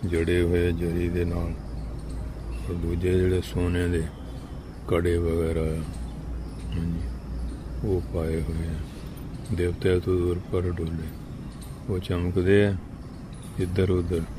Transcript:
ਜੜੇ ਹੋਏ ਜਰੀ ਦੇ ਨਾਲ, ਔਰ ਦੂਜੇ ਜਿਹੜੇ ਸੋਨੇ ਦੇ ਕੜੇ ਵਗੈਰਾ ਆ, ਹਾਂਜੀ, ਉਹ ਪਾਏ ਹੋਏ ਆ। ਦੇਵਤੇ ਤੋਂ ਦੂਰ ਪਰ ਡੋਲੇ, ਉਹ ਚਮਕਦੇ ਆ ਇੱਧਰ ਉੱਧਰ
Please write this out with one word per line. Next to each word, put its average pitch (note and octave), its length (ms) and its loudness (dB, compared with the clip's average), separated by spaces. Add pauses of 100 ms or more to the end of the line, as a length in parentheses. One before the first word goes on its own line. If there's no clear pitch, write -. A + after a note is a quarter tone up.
ਜੜੇ E2+ 360 4
ਹੋਏ F2 300 4
ਜਰੀ E2+ 380 2
ਦੇ F2 160 2
ਨਾਲ, E2+ 280 0 (1160)
ਔਰ F#2 60 -2
ਦੂਜੇ F2 380 2
ਜਿਹੜੇ F#2 300 4
ਸੋਨੇ F2 440 2
ਦੇ E2+ 160 2 (840)
ਕੜੇ E2+ 300 4
ਵਗੈਰਾ E2 440 2
ਆ, D#2+ 220 0 (840)
ਹਾਂਜੀ, E2+ 320 -2 (840)
ਉਹ F#2+ 180 2 (120)
ਪਾਏ D#2+ 280 0
ਹੋਏ D#2+ 260 -2
ਆ। - 880 -6
ਦੇਵਤੇ F2 440 4
ਤੋਂ F#2 200 2
ਦੂਰ F2 200 2 (120)
ਪਰ F2+ 200 2
ਡੋਲੇ, E2 360 -4 (840)
ਉਹ F#2 100 0
ਚਮਕਦੇ F#2 680 4
ਆ G2+ 100 4 (840)
ਇੱਧਰ F#2 320 2
ਉੱਧਰ F2 320 2 (160)